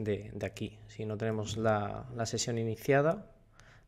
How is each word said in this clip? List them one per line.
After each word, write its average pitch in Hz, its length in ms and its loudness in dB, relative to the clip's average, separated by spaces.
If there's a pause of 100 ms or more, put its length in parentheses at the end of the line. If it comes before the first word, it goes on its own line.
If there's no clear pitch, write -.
de, 104 300 -2
de 104 120 -4
aquí. - 320 -6 (120)
Si - 160 -8
no 107 100 -2
tenemos 107 400 -2
la, 107 640 2
la 113 80 -2
sesión 117 320 -2
iniciada, 143 760 2 (560)